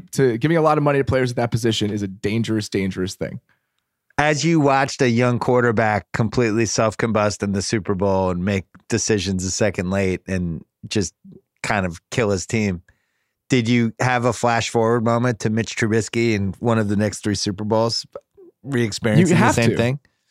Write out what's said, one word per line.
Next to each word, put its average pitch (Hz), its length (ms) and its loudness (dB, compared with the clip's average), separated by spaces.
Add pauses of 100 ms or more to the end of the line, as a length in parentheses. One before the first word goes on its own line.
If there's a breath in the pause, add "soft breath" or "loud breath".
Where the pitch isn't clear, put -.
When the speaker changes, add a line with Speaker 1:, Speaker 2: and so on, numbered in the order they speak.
(120)
Speaker 1:
to, 123 260 2
giving 151 180 2
a 156 60 2
lot 156 160 4
of 147 60 2
money 143 140 2
to 135 60 2
players 131 260 0
at 120 60 -10
that 120 140 -2
position 110 400 0
is 101 120 -4
a 101 60 -2
dangerous, 107 600 -2
dangerous 92 460 -4
thing. - 260 -10 (800)
Speaker 2:
As 147 260 0
you 165 160 4
watched 139 420 2
a 127 80 4
young 120 280 2
quarterback 113 760 2
completely 113 540 0
self-combust 107 760 0
in 101 100 -2
the 98 100 0
Super 104 320 -2
Bowl 95 360 0
and 90 140 -4
make 98 200 -2 (240)
decisions 98 560 -2
a 95 60 -4
second 92 400 -2
late 95 360 0
and 87 380 -4 (240)
just 101 260 -2 (480)
kind 104 220 -2
of 85 160 -8 (100)
kill 110 200 0
his 95 160 -2
team, 101 360 -2 (640)
did 120 200 2
you 120 320 2
have 123 240 0
a 123 80 2
flash 117 380 0
forward 117 340 2
moment 117 360 0
to 113 100 -2
Mitch 110 260 -4
Trubisky 113 580 0
in 98 260 -2
one 113 180 0
of 107 100 0
the 104 80 0
next 101 240 -2
three 104 140 -2
Super 104 300 -6
Bowls, 110 420 0 (560)
re-experiencing 120 640 0
Speaker 1:
You 175 60 4
Speaker 2:
the - 20 4
Speaker 1:
have 233 180 4
Speaker 2:
same 113 160 2
Speaker 1:
to. 101 60 0
Speaker 2:
thing? 123 240 0 (300)